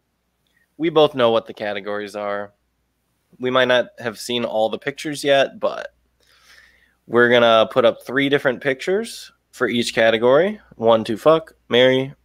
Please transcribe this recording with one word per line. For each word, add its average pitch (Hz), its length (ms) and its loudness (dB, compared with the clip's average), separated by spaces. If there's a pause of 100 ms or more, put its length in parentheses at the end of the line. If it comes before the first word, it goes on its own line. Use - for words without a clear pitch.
(760)
we 165 120 -4
both 151 260 2
know 117 160 2
what 113 160 0
the 110 60 -16
categories 104 600 -8
are. 101 380 -8 (880)
We 127 100 -4
might 127 180 2
not 123 200 0 (120)
have 117 200 -10
seen 120 260 -6
all 110 240 -2
the 104 80 -6
pictures 143 460 -10
yet, 139 360 0
but - 340 -8 (1120)
we're 120 220 4
gonna 117 420 4
put 120 140 2
up - 200 -2
three 139 240 -2
different 139 320 -2
pictures 185 680 -6 (200)
for 123 160 -4
each 120 260 -4
category. 123 680 2 (160)
One 113 300 2
to 107 120 -4
fuck, 160 360 0 (160)
marry, 131 440 2 (120)